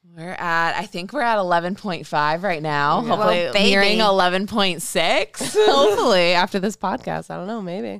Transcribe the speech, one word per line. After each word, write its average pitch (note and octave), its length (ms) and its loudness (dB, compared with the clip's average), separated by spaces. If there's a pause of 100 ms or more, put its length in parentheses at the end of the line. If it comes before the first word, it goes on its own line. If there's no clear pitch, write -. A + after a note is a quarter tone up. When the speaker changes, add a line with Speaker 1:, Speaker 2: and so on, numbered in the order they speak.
(160)
Speaker 1:
We're E3 160 -12
at, E3 440 -2
I F#3 120 -4
think F#3 260 -10
we're A#3+ 80 -4
at A#3 160 2
eleven F3+ 380 0
point E3+ 320 -8
five D#3 340 0
right F3+ 200 -2
now. D3+ 400 0
Speaker 2:
Yeah. A3+ 80 -4
Speaker 1:
Hopefully F3 340 2
Speaker 3:
Well, D3+ 100 -4
baby. G3 160 4
Speaker 1:
nearing G3+ 300 4
eleven F#3+ 480 2
point F#3+ 340 -2
six. A3+ 720 -2
<laughs> - 0 -
Speaker 2:
Hopefully C#4+ 800 4
after F3+ 260 0
this G3 160 -4
podcast. E3+ 540 -6
I E3 60 -10
don't F3 100 -10
know, A3 160 -8
maybe. G3 280 -8
Speaker 3:
Oh, G3 60 -10
I G3+ 40 -16